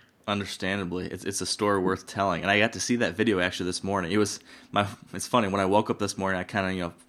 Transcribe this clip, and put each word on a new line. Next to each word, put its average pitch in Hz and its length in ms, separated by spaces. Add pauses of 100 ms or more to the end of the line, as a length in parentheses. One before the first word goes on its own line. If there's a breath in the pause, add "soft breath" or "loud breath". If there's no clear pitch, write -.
(280 soft breath)
Understandably, 98 800
it's, - 180
it's 95 160
a 90 40
story 101 340
worth 92 260
telling. 92 380
And 95 80
I 104 80
got 113 140
to - 60
see 120 180
that 92 180
video 107 240
actually 90 260
this 90 180
morning. 95 280
It 104 60
was 104 220 (320 loud breath)
my, 101 160 (260)
it's - 140
funny, 113 220
when 101 100
I 95 60
woke 101 240
up - 100
this 101 180
morning, 95 220
I 90 40
kinda, 95 300
you 92 80
know, 85 120 (160)